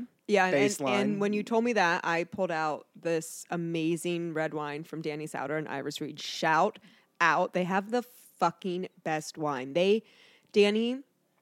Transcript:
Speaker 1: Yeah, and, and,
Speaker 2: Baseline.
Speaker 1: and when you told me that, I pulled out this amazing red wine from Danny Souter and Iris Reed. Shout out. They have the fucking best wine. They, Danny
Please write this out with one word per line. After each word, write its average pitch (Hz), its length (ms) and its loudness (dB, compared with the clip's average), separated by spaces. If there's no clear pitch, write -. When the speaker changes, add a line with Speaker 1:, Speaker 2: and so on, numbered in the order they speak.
Speaker 1:
Yeah, 196 180 6
and, 160 100 2
and, 139 160 4
Speaker 2:
Baseline. 127 300 0
Speaker 1:
and 202 200 0
when 208 120 0
you 208 100 0
told 226 220 0
me 240 80 2
that, 180 320 2
I 170 200 0
pulled 180 260 4
out 156 440 -2
this 160 540 -4
amazing 170 840 -2
red 156 200 -2
wine 147 320 -6
from 160 160 -10
Danny 156 260 -6
Souter 139 300 -4
and 151 100 -4
Iris 139 320 -6
Reed. 151 200 -10
Shout 165 600 0
out. 170 340 4
They 180 120 0
have 196 260 -2
the 240 120 -2
fucking 180 480 -2
best 156 340 -4
wine. 139 360 -4
They, 196 300 4
Danny 220 460 4